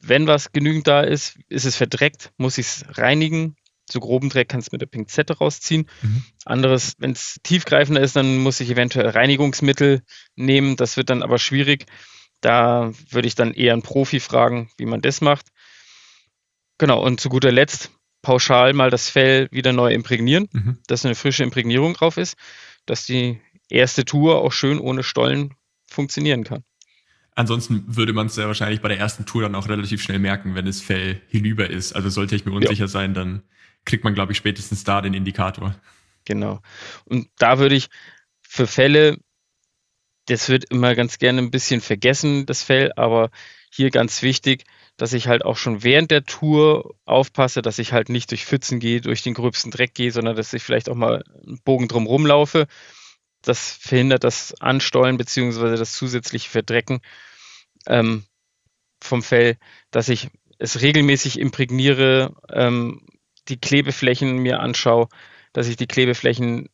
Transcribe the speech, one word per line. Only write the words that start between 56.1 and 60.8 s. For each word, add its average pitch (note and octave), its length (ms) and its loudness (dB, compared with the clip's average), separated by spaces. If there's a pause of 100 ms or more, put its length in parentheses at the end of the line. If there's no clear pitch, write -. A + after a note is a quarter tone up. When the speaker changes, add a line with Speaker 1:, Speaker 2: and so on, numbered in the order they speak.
Speaker 1:
Verdrecken, A#2 500 -2 (840)
ähm, A2+ 380 2 (800)
vom A#2+ 200 -2
Fell, A#2+ 340 4 (340)
dass A#2 180 -2
ich B2+ 200 -2 (300)
es A#2 240 -6